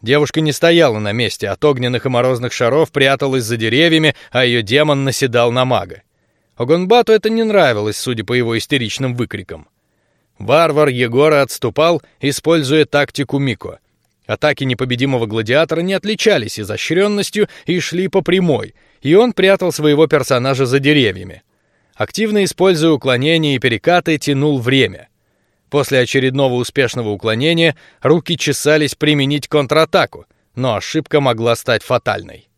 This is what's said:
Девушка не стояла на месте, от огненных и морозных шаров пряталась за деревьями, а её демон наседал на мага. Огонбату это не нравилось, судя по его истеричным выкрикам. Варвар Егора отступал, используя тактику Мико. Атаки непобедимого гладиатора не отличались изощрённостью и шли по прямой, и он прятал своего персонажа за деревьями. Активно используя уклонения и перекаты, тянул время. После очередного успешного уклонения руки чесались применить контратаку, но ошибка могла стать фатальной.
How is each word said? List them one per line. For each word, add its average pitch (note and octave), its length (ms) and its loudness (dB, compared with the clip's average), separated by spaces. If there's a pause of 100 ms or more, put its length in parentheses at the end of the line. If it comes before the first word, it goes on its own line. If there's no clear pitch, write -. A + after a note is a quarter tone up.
Девушка C#3 380 0
не D#3 120 0
стояла E3 460 2
на G#2 140 -4
месте, A2 360 -4
от G2 160 -4
огненных B2+ 420 0
и - 20 -2
морозных B2 440 0
шаров C3 400 0
пряталась C3+ 520 0
за A#2 120 -4
деревьями, D3+ 580 2 (160)
а B2+ 140 2
её A#2+ 180 0
демон C#3 420 0
наседал A#2+ 480 0
на B2+ 120 0
мага. G#2 380 -4 (540)
Огонбату F3+ 560 2
это G#3+ 180 2
не A3+ 120 -2
нравилось, C3 540 2
судя A#2 280 -6
по B2 80 -6
его A#2 240 0
истеричным B2 580 -4
выкрикам. G2 540 -10 (680)
Варвар D3 500 2
Егора C3 540 2
отступал, D3 600 0 (180)
используя D3+ 640 0
тактику C#3+ 540 -2
Мико. A#2+ 400 -6 (480)
Атаки C#3+ 380 -2
непобедимого B2+ 600 -2
гладиатора A#2+ 540 -2
не F#3 140 -4
отличались F#3+ 680 -2
изощрённостью F#3+ 880 -2 (160)
и F3 160 -2
шли F#3 280 -4
по G3 120 0
прямой, E3 540 0 (260)
и C#3+ 140 0
он A3+ 180 4
прятал F#3+ 400 2
своего D3+ 340 4
персонажа C3 600 0
за B2+ 120 0
деревьями. G#2 640 0 (520)
Активно G#3 500 -2
используя E3+ 460 2
уклонения C#3+ 680 0
и - 20 -2
перекаты, D#3 600 0
тянул C#3+ 400 0
время. A#2+ 500 0 (640)
После C#3 300 0
очередного C3 540 0
успешного B2 540 -2
уклонения C3 680 0 (240)
руки E3 380 0
чесались D3+ 560 0
применить D3 540 0
контратаку, D3+ 760 0 (280)
но A#2+ 220 -2
ошибка D#3 440 -2
могла A#2 360 0
стать A2+ 260 -2
фатальной. G#2+ 760 -4